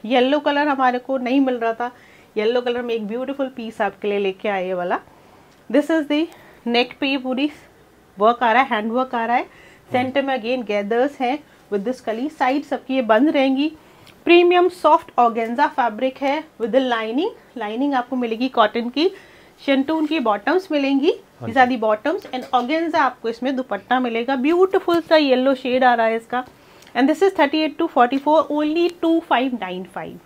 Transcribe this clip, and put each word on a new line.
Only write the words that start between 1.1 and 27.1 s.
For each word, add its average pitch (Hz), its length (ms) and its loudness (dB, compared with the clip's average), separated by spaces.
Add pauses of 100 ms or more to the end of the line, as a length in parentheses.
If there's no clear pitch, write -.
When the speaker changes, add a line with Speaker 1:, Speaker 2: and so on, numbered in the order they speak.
Speaker 1:
नहीं 247 220 0
मिल 262 180 0
रहा 226 160 -2
था, 247 160 -6 (460)
Yellow 226 240 0
color 247 220 -4
में 233 120 -4
एक 214 120 -6
beautiful 262 500 -6
piece 226 240 -10
आपके 202 280 -4
लिए 202 100 -2
लेके 196 300 -4
आए 190 180 -4
ये 185 80 -4
वाला। 180 260 -4 (720)
This 285 200 0
is 320 200 0
the 302 140 0 (440)
neck 240 320 0
पे 285 80 -2
ये 277 100 -2
पूरी 254 320 -2 (680)
work 233 240 4
आ 226 100 2
रहा 247 100 4
है, 247 60 0
हैंड 220 240 -2
वर्क 254 220 -2
आ 226 120 -2
रहा 240 100 0
है, 320 80 0 (480)
Center 262 300 0
में 269 160 -2
again 233 320 -4
gathers 233 500 -2
हैं 262 180 -2 (340)
with 202 160 -4
this 254 120 -6
कली, 233 280 -6
साइड 285 360 -2
सबकी - 300 -6
ये 262 80 0
बंद 226 280 4
रहेंगी। 269 420 0 (520)
Premium 349 440 6
soft 320 500 2
organza 233 480 0
fabric 247 520 -2
है 285 240 -2 (180)
with 220 120 -4
the 269 180 4
lining, 233 400 -2 (280)
lining 240 360 -4
आपको 254 220 -4
मिलेगी 240 320 -4
cotton 233 420 0
की, 311 180 -2 (580)
Shantone 294 400 0
की 320 140 -4
bottoms 233 520 -2
मिलेंगी, 277 400 0 (280)
Speaker 2:
हाँ 220 80 -8
Speaker 1:
these 226 120 0
are 247 80 6
Speaker 2:
जी। 254 80 -2
Speaker 1:
the 214 60 -4
bottoms 226 520 -2
and 254 100 -8 (100)
organza 311 420 0
आपको 254 320 -2
इसमें 247 280 -4
दुपट्टा 247 440 -2
मिलेगा, 240 360 -2
Beautiful 349 720 2
सा 330 80 4
yellow 269 380 4
shade 254 300 0
आ 247 100 6
रहा 226 120 0
है 226 100 0
इसका। 240 280 -6 (520)
And 269 140 4